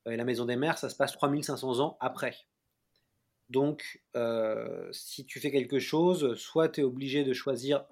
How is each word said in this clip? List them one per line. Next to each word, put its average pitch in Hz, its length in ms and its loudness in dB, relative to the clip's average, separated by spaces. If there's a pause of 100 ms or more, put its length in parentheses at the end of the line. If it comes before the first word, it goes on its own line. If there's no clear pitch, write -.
euh, 117 40 -4
et 117 40 -2
la 117 80 -2
Maison 123 220 0
des 120 100 0
Mers, 151 220 0
ça 131 120 -4
se - 60 -12
passe 135 160 2
trois - 180 0
mille 143 140 0
cinq 139 140 -4
cents 127 240 0
ans 156 180 0
après. 127 360 -4 (1120)
Donc, 143 520 0 (140)
euh, 113 760 -2
si - 320 -12
tu - 160 -14
fais 143 100 0
quelque 135 280 2
chose, 156 560 4
soit 160 340 2
t'es 156 140 -2
obligé 135 420 0
de 131 80 2
choisir 135 580 -2